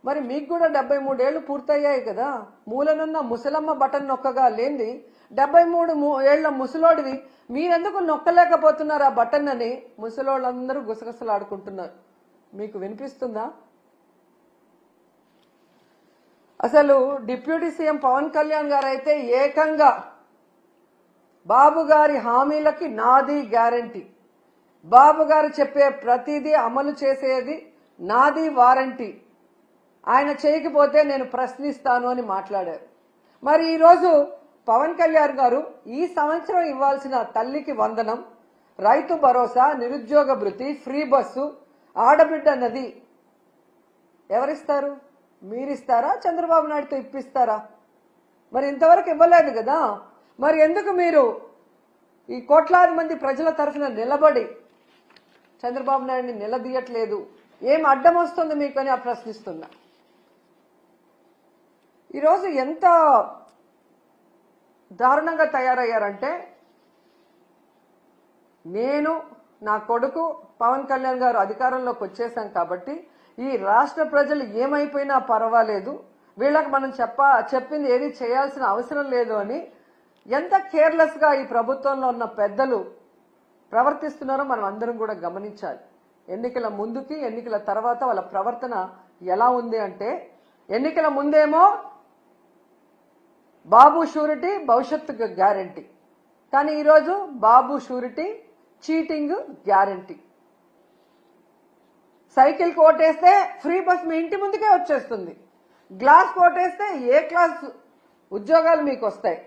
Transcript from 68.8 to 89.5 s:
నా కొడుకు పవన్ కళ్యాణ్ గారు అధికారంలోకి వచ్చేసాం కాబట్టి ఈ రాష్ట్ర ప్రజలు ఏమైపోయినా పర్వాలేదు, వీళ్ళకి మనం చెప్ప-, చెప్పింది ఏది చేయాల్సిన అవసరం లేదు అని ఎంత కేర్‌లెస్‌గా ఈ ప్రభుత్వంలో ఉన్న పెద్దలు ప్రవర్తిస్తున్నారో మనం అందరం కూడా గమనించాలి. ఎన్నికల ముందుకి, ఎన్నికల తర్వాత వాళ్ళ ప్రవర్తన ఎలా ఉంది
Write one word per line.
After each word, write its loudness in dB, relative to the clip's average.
నా -2
కొడుకు -4
పవన్ 0
కళ్యాణ్ -4
గారు 2
అధికారంలోకి -2
వచ్చేసాం -10
కాబట్టి -6
ఈ -8
రాష్ట్ర 0
ప్రజలు 0
ఏమైపోయినా -2
పర్వాలేదు, 0
వీళ్ళకి 0
మనం -2
చెప్ప-, 2
చెప్పింది -4
ఏది 0
చేయాల్సిన -4
అవసరం -2
లేదు -2
అని -6
ఎంత -4
కేర్‌లెస్‌గా 2
ఈ -2
ప్రభుత్వంలో -2
ఉన్న -4
పెద్దలు -2
ప్రవర్తిస్తున్నారో -2
మనం -4
అందరం -6
కూడా -6
గమనించాలి. -12
ఎన్నికల -8
ముందుకి, -8
ఎన్నికల -8
తర్వాత -4
వాళ్ళ -2
ప్రవర్తన -6
ఎలా 2
ఉంది -2